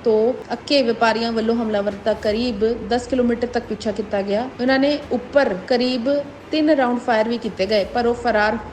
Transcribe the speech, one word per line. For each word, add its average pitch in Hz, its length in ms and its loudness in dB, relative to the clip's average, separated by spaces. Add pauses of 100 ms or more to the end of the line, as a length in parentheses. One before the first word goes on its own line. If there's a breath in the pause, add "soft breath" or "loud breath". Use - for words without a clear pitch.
ਤੋਂ 220 300 4 (200)
ਅੱਕੇ 277 300 0
ਵਪਾਰੀਆਂ 233 480 0
ਵੱਲੋਂ 226 240 0
ਹਮਲਾਵਰ 208 380 -2 (120)
ਦਾ 214 160 2
ਕਰੀਬ 220 440 0 (240)
ਦਸ 247 180 0
ਕਿਲੋਮੀਟਰ 240 400 2
ਤੱਕ 233 220 -4
ਪਿੱਛਾ 214 220 -4
ਕੀਤਾ 202 300 -2
ਗਿਆ। 202 280 -2 (100)
ਉਹਨਾਂ 262 200 2
ਨੇ 285 180 2 (140)
ਉੱਪਰ 254 420 2 (140)
ਕਰੀਬ 254 420 0 (420)
ਤਿੰਨ 311 180 2
ਰਾਊਂਡ 247 300 4
ਫਾਇਰ 220 300 2
ਵੀ 240 80 -2
ਕੀਤੇ 202 280 -4
ਗਏ, 202 200 2
ਪਰ 226 220 -2
ਉਹ 240 80 2
ਫਰਾਰ 220 420 2 (160)